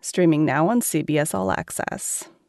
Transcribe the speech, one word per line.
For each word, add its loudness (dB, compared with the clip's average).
streaming 2
now 2
on 2
C -2
B -2
S 0
All -2
Access. -6